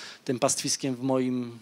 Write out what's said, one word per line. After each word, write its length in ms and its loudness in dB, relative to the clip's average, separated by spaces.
tym 140 0
pastwiskiem 580 2
w 60 -8
moim 600 0